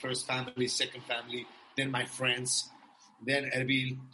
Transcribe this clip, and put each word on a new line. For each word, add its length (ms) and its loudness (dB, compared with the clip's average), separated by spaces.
first 260 -2
family, 400 0
second 360 -2
family, 420 -4
then 140 2
my 140 0
friends, 640 0
then 300 2
Erbil. 420 2